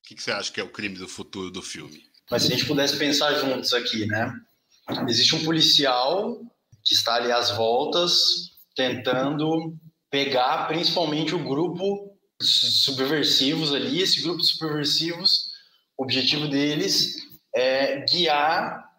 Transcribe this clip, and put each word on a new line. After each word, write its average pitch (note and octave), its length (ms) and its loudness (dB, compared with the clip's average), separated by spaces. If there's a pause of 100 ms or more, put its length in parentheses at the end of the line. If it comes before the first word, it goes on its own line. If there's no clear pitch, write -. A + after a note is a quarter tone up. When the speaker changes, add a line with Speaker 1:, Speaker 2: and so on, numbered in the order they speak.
Speaker 1:
que - 120 -20
que - 80 -14
você A#2+ 100 -4
acha G2+ 200 -6
que - 80 -6
é G2 40 -4
o F2+ 40 -12
crime G2 300 -8
do F2+ 100 -12
futuro F#2+ 420 -10
do F#2 120 -10
filme? D2+ 420 -14 (260)
Speaker 2:
Mas - 120 0
se D3+ 100 2
a - 40 0
gente - 100 -2
pudesse C#3+ 320 0
pensar D3 380 2
juntos C3 360 -2
aqui, A#2+ 320 -2
né? G#2 340 -2 (720)
Existe - 260 4
um D#3+ 100 -2
policial D#3 920 2 (460)
que - 100 2
está A#2 200 2
ali A#2+ 160 2
às A#2+ 200 2
voltas, C#3+ 1000 2 (220)
tentando C#3+ 1000 -2 (340)
pegar C3+ 560 0
principalmente D#3+ 680 0
o D#3+ 100 -2
grupo F3 720 -2 (240)
subversivos C#3+ 1300 2
ali. C#3+ 300 0
Esse F3+ 180 2
grupo D#3+ 200 -4
de - 80 2
subversivos, D#3+ 1040 0 (440)
o C3 60 -4
objetivo C3 460 0
deles D3 680 0 (400)
é C3+ 500 0
guiar D#3 960 0